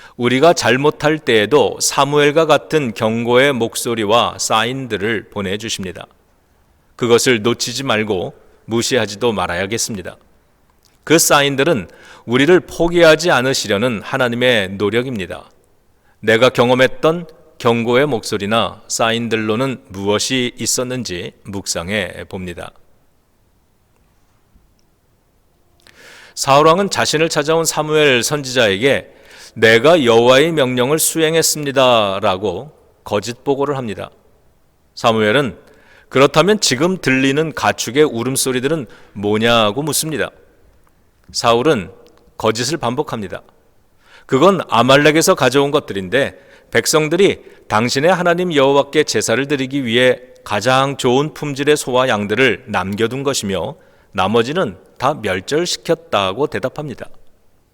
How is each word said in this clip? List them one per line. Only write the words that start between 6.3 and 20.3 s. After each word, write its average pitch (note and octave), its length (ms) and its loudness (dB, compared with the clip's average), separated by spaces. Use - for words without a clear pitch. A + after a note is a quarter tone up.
그것을 A#2 480 2
놓치지 A#2+ 400 -4
말고 G#2+ 500 -4
무시하지도 A2+ 640 -2
말아야겠습니다. F#2+ 840 -6
그 D3 140 4
사인들은 C#3+ 720 0
우리를 C#3+ 360 4
포기하지 E3+ 680 2
않으시려는 B2 720 0
하나님의 A#2+ 720 0
노력입니다. G#2 800 -4
내가 A2+ 300 4
경험했던 C3 800 0
경고의 A#2+ 480 2
목소리나 G#2 800 -4
사인들로는 A2+ 1040 -4
무엇이 G#2 680 -2